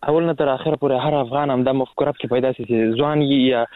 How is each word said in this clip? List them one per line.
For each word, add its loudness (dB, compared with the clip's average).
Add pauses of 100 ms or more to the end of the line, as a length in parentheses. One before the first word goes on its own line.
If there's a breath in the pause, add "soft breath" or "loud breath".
اول 2
نه 0
تر 0
اخره 0
پورې 0
هر 0
افغان -2
هم 2
دا 2
مفکوره -2
پکې -8
پیدا 0
شي -6
چې 0
ځوان 0
یي 2
یا 2 (120)